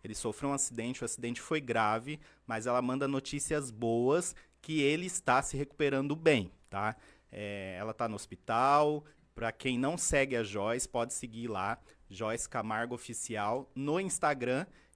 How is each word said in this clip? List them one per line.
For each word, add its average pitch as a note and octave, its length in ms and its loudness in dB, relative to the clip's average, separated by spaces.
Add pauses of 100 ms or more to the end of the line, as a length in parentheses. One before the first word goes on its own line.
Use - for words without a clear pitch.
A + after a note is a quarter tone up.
Ele A2 100 -8
sofreu B2 360 -4
um - 20 0
acidente, B2 500 -4
o - 20 -4
acidente A#2+ 360 -4
foi D#3 200 0
grave, A#2 600 2 (260)
mas A2+ 220 -2
ela B2 120 4
manda C3 280 0
notícias C#3 640 -2
boas A#2+ 640 2 (240)
que D#3 200 -2
ele D3+ 260 2
está C3+ 360 2
se - 140 -6
recuperando C#3 580 0
bem, D3+ 380 4 (180)
tá? G#2 240 -2 (380)
É, G2+ 440 -8
ela G#2+ 160 -6
tá A#2 160 -2
no G#2+ 60 -4
hospital. C#3+ 880 2 (300)
Pra A#2 160 -2
quem B2+ 260 -2
não C#3 220 0
segue C3+ 380 2
a A#2 80 2
Joyce, G#2+ 440 -2
pode A#2 240 -2
seguir A#2 360 -8
lá, G2+ 280 -2 (320)
Joyce A2 400 -4
Camargo A2+ 460 -2
Oficial, A2+ 800 -4
no D3 240 0
Instagram, D3 680 0 (300)